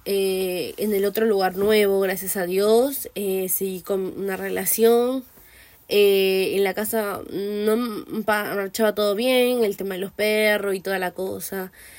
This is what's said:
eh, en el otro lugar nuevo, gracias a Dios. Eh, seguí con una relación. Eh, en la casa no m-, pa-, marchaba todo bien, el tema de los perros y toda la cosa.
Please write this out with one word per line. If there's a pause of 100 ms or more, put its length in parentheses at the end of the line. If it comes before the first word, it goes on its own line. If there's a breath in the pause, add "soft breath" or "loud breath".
eh,
en
el
otro
lugar
nuevo,
gracias
a
Dios.
Eh,
seguí
con
una
relación. (720 loud breath)
Eh,
en
la
casa
no
m-,
pa-,
marchaba
todo
bien,
el
tema
de
los
perros
y
toda
la
cosa. (260 loud breath)